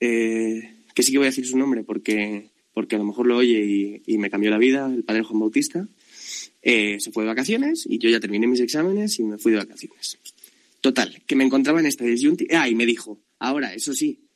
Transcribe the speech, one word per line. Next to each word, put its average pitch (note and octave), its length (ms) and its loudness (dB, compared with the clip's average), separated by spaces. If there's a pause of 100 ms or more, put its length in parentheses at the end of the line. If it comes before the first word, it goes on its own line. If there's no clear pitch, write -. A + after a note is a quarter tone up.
eh, A2+ 760 -2 (200)
que - 80 2
sí C3+ 100 2
que C3+ 60 4
voy C#3 80 6
a C3+ 40 2
decir C3 160 -4
su B2+ 100 -2
nombre C3 280 0
porque, G#2 640 -4 (240)
porque A2 220 -4
a - 20 0
lo G#2+ 60 -2
mejor A2+ 220 0
lo A#2+ 120 4
oye A#2 260 4 (420)
y, A2+ 80 0
y G#2+ 40 2
me G2+ 120 -2
cambió G2+ 200 2
la G#2+ 80 2
vida, C3 340 4
el A#2 120 -4
padre A2 180 -2
Juan G#2+ 180 -2
Bautista, C#3+ 480 -2 (760)
eh, G#2 380 2
se - 120 -10
fue A2 120 -2
de A2 40 -2
vacaciones A3+ 600 -2
y - 100 -2
yo A2+ 120 2
ya A#2 100 4
terminé G#2 260 -2
mis B2 140 2
exámenes F#3 580 -2
y A#2 60 -2
me G#2+ 140 -6
fui A2+ 140 2
de G#2+ 60 2
vacaciones. - 600 -12 (640)
Total, - 460 0
que D3 100 0
me C3+ 80 4
encontraba C3+ 360 2
en D#3 60 2
esta C3+ 180 -4
disyuntiva. C#3+ 580 2
Ah, C3 60 0
y A#2 60 2
me A#2 120 2
dijo, A2+ 340 -4 (180)
"Ahora, B2+ 360 -4
eso C#3 200 -6
sí, D3 420 -4